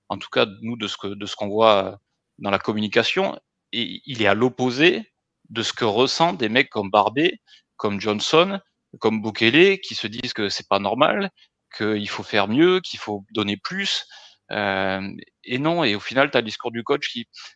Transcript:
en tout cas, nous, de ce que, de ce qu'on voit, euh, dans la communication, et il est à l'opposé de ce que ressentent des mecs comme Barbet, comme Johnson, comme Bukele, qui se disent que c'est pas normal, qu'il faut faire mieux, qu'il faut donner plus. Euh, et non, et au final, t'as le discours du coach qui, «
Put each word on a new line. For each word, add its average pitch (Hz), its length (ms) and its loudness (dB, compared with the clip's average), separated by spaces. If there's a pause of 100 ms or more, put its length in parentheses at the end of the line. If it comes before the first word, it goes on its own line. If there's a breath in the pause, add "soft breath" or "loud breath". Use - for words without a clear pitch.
en 101 100 -6
tout - 120 -14
cas, 123 160 2 (160)
nous, 117 140 -6
de 107 100 -6
ce - 100 -8
que, 101 120 -8
de 101 180 -8
ce - 100 -10
qu'on 104 120 -4
voit, 104 360 4
euh, 101 120 -8 (420)
dans 101 120 -4
la 98 100 2
communication, 113 760 -2 (360)
et 110 340 -6
il 123 160 -4
est 101 60 4
à 98 60 4
l'opposé 127 760 0 (400)
de 110 120 -4
ce - 100 -4
que - 120 -4
ressentent 127 540 2
des 117 100 0
mecs 127 220 0
comme 101 200 -4
Barbet, 110 500 2 (360 soft breath)
comme 101 240 -2
Johnson, 156 600 2 (400)
comme 110 200 2
Bukele, 131 600 4
qui - 160 -12
se - 100 -6
disent 113 260 -8
que 104 160 -2
c'est - 200 -8
pas 98 100 2
normal, 143 520 0 (460 soft breath)
qu'il 104 320 -2
faut - 140 -8
faire 101 240 2
mieux, 170 340 4
qu'il 117 200 -12
faut 104 240 -8 (100)
donner 104 220 -2
plus. 190 500 -6 (460 loud breath)
Euh, 98 580 -2 (340)
et 123 140 -4
non, 160 260 0
et 104 100 2
au 101 60 -4
final, 139 300 0
t'as 131 80 2
le 117 80 0
discours 113 240 -8
du 113 140 -6
coach 143 260 -2
qui, « 117 160 -10 (300 loud breath)